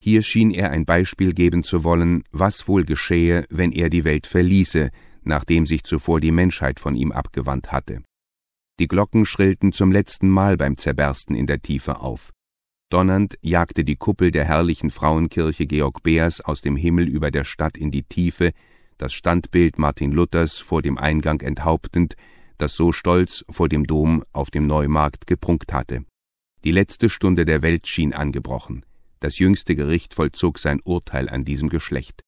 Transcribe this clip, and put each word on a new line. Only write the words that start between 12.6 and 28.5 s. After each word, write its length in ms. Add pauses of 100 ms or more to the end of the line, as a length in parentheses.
Donnernd 520
jagte 440
die 120
Kuppel 360
der 120
herrlichen 460
Frauenkirche 720
Georg 380
Beers 400
aus 180
dem 160
Himmel 320
über 220
der 140
Stadt 340
in 120
die 120
Tiefe, 480 (480)
das 160
Standbild 640
Martin 340
Luthers 460
vor 240
dem 160
Eingang 420
enthauptend, 760 (420)
das 180
so 160
stolz 560
vor 220
dem 160
Dom 360 (120)
auf 160
dem 160
Neumarkt 600
geprunkt 460
hatte. 320 (600)
Die 60
letzte 380
Stunde 380
der 160
Welt 240
schien 260
angebrochen. 720 (360)